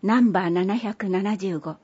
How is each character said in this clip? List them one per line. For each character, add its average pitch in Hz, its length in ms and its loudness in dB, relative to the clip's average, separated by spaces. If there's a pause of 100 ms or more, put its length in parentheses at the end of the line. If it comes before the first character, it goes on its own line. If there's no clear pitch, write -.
ナ 220 200 4
ン 233 100 6
バ 185 140 0
ー 170 40 0
七 185 280 0
百 214 320 -6
七 196 260 0
十 185 240 -4
五。 156 240 -8